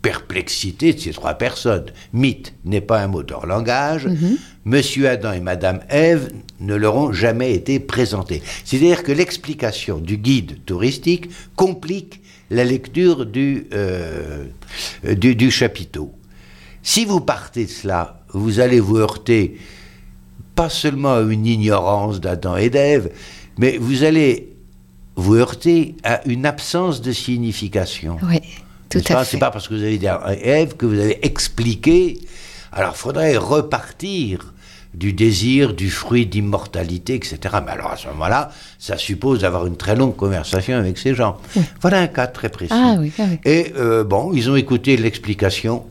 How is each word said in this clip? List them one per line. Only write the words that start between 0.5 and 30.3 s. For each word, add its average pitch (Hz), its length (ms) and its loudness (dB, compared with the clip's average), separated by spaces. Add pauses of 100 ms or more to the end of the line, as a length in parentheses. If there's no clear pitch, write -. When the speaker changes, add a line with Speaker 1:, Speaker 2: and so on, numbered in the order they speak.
Speaker 1:
de - 60 -4
ces 80 120 -6
trois 78 240 -4
personnes. 120 500 -2 (280)
Mythe 123 400 -2 (120)
n'est 98 160 0
pas 110 200 0
un 98 60 -2
mot 87 160 -4
de 67 80 -12
leur - 140 -10
langage. 127 600 -2
Speaker 2:
Mhm. 175 300 0 (280)
Speaker 1:
Monsieur 135 440 2
Adam 110 240 0
et 90 60 -4
Madame 90 400 -2 (100)
Ève 151 420 2 (280)
ne 104 160 -4
leur 107 200 2
ont 139 180 2
jamais 117 400 0
été 135 260 0
présentés. 98 600 -2 (240)
C'est-à-dire 165 380 4
que 139 80 -2
l'explication 139 880 -4
du 92 180 -4
guide 104 480 0
touristique 139 640 -2 (260)
complique 185 680 -4 (280)
la 120 140 2
lecture 135 600 2
du, 135 480 -2
euh, 80 720 -4 (580)
du, 110 320 4
du 123 160 4
chapiteau. - 600 -2 (720)
Si 226 220 0
vous 196 160 2
partez 117 440 -4
de 85 40 -10
cela, 90 520 -4 (120)
vous 104 260 0
allez 123 200 6
vous 107 180 2
heurter 110 600 2 (960)
pas 165 140 2
seulement 139 460 0
à 113 60 4
une 110 240 0
ignorance 104 720 2
d'Adam 90 380 -2
et 113 120 2
d'Ève, 139 420 4 (460)
mais 127 200 2
vous 127 260 0
allez 156 440 4 (680)
vous 95 200 4
heurter 151 680 2
à 117 240 0
une 127 180 0
absence 151 560 -2
de 123 100 -4
signification. 101 1120 -4
Speaker 2:
Oui, 170 160 2 (500)
tout - 80 -2
Speaker 1:
N'est-ce - 160 2
Speaker 2:
à - 40 4
Speaker 1:
pas ? 131 80 2
Speaker 2:
fait. - 60 -6
Speaker 1:
C'est - 80 -4
pas 127 120 2
parce 104 160 -10
que 110 80 -6
vous 104 80 -2
avez 107 140 0
dit 98 100 -2
à 90 140 0 (200)